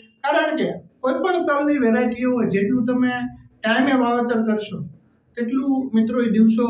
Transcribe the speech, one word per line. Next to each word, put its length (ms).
કારણ 340
કે 160
કોઈ 140
પણ 320
તલની 320
વેરાયટી 460
હોય, 260
જેટલું 360
તમે 260
ટાઈમે 280
વાવેતર 540
કરશો, 360
તેટલું, 580
મિત્રો, 280
એ 80
દિવસો, 400